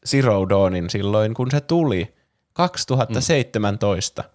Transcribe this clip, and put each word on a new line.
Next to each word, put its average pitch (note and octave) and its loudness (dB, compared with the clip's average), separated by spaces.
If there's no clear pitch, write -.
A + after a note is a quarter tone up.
Zero G#2+ 2
Dawnin F#2 2
silloin, G#2 0
kun B2+ -4
se C#3+ 0
tuli C#3+ 0
kaksituhatta C3 -2
seitsemäntoista. G#2 -2